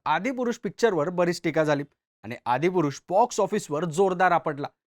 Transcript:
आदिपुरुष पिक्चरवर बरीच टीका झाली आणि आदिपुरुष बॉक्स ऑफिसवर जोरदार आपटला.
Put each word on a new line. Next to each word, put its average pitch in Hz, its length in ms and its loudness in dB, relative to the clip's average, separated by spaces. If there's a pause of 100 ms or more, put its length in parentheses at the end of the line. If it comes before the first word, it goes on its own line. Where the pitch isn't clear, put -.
आदिपुरुष 233 520 -2
पिक्चरवर 180 520 0
बरीच 175 340 0
टीका 156 200 2
झाली 143 200 0 (400)
आणि 113 120 -10 (100)
आदिपुरुष 147 640 0
बॉक्स 220 320 2
ऑफिसवर 180 440 -2
जोरदार 180 480 2
आपटला. 147 360 -2 (180)